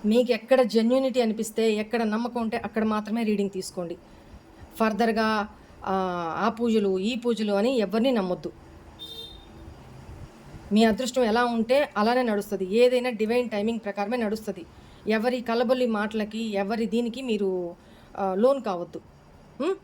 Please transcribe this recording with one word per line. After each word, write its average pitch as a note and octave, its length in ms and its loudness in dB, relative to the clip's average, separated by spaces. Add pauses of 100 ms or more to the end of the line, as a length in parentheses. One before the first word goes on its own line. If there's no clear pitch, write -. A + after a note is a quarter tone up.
మీకు A#3+ 240 4
ఎక్కడ B3+ 300 4
జెన్యూనిటీ B3 580 2
అనిపిస్తే, A3 520 0
ఎక్కడ G#3+ 300 -2
నమ్మకం A#3 400 -2
ఉంటే A3+ 140 -2
అక్కడ G#3+ 280 -2
మాత్రమే G#3+ 380 -2
రీడింగ్ G3+ 280 0
తీసుకోండి. F3+ 460 -8 (840)
ఫర్దర్‌గా, A3 680 2 (360)
ఆ, F#3+ 100 -2 (500)
ఆ A3+ 40 2
పూజలు, A3 500 2
ఈ A3+ 180 -2
పూజలు A3 360 -2
అని A#3 260 2
ఎవరిని A3 340 2
నమ్మొద్దు. F3+ 400 -2 (2250)
మీ G#3+ 120 6
అదృష్టం A#3+ 400 2
ఎలా A#3 200 2
ఉంటే A#3+ 520 2
అలానే A#3+ 260 2
నడుస్తది. G3+ 520 -2
ఏదైనా B3 360 4
డివైన్ A#3 400 0
టైమింగ్ A3 340 -2
ప్రకారమే G3+ 320 -4
నడుస్తది. G#3 500 -4 (420)
ఎవరి A#3 320 2
కలబొల్లి B3 460 2
మాటలకి, G#3+ 680 -4
ఎవరి G3+ 340 -2
దీనికి A#3 360 -2
మీరు, F#3+ 540 -2 (420)
ఆ, F#3+ 160 0
లోన్ B3 280 4
కావద్దు. F3 380 -6 (600)
హ్మ్? F#4 220 -2